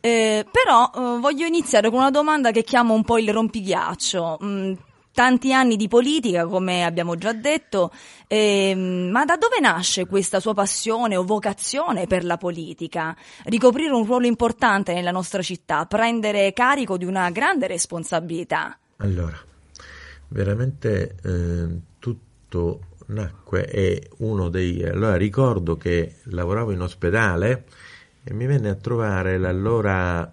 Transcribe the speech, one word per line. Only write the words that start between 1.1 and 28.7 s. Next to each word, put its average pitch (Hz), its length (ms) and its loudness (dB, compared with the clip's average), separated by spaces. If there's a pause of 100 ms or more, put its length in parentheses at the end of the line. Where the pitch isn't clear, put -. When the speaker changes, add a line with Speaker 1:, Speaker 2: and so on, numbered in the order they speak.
Speaker 1:
voglio 285 260 0
iniziare 277 460 2
con 240 80 0
una 269 140 4
domanda 294 400 2
che 226 100 2
chiamo 233 320 2
un 220 80 4
po' 226 160 2
il 214 140 0
rompighiaccio. 190 1120 -2
Mm, 196 280 -4 (400)
tanti 254 400 4
anni 254 220 4
di 208 140 -2
politica, 233 580 2
come 180 380 0
abbiamo 170 320 -2
già 196 160 -4
detto, 220 580 -2 (380)
ehm, 190 840 2
ma 247 140 2
da 339 120 2
dove 466 240 2
nasce 185 460 0
questa 190 320 0
sua 214 160 -2
passione 220 600 0
o 180 80 0
vocazione 208 840 -2
per 175 180 0
la 170 120 -2
politica? 165 800 -6 (300)
Ricoprire 247 460 4
un 233 120 2
ruolo 240 240 2
importante 226 680 0
nella 175 160 -2
nostra 185 320 -4
città, 165 440 -4
prendere 214 640 0
carico 247 440 0
di 180 80 -4
una 185 260 0
grande 262 360 0
responsabilità. 165 1120 -4 (200)
Speaker 2:
Allora, 87 380 -2 (920)
veramente, 104 960 -2
eh, 87 420 -2 (320)
tutto - 840 -6 (240)
nacque, 98 600 -6
e 95 520 -2
uno 104 300 -2
dei, 90 360 -2
allora 92 320 0
ricordo 98 600 0
che 85 500 -2
lavoravo 101 440 -4
in 90 120 -4
ospedale 95 840 0 (600)
e - 100 -12
mi 113 100 -4
venne 131 240 0
a 98 60 0